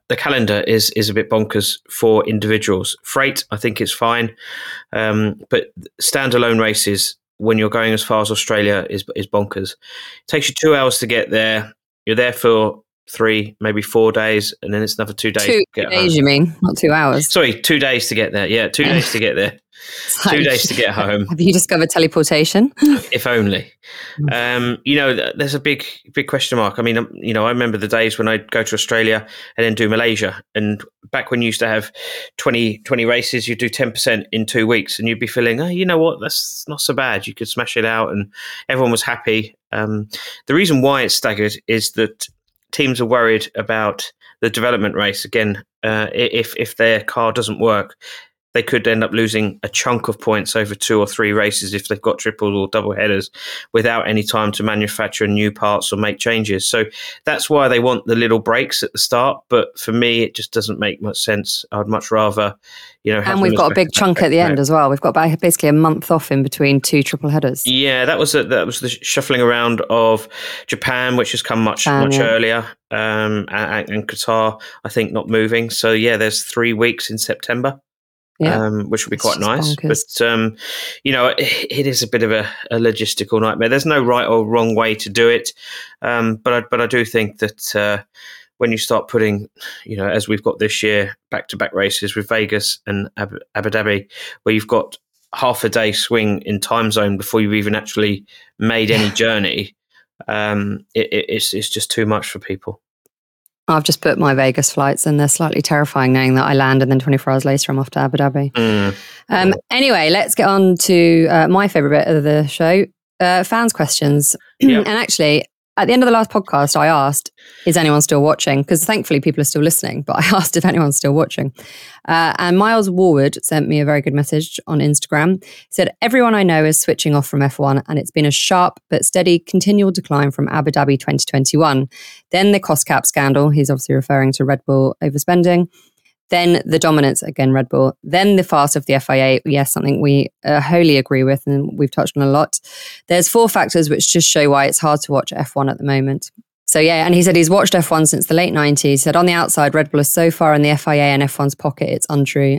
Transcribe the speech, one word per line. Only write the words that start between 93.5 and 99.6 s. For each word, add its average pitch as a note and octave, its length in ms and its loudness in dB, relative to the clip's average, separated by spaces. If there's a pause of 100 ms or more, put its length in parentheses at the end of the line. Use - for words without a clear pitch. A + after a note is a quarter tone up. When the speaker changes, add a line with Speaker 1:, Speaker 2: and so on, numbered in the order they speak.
Speaker 1:
Abu G#2+ 140 -2
Dhabi, G#2 380 -2 (380)
where A2 100 2
you've G#2+ 120 -2
got A2 300 -2 (380)
half B2 280 -2
a A2+ 60 0
day G#2+ 240 0
swing G#2+ 480 0
in G#2 180 -4
time A2+ 320 -2
zone G2+ 280 0
before A2 240 -2
you've G#2 100 0
even G#2 220 -2
actually G#2 500 -4 (340)
made A2 320 0
any G#2+ 200 0
Speaker 2:
<laughs> G2 40 -8
Speaker 1:
journey, G#2 640 -2 (520)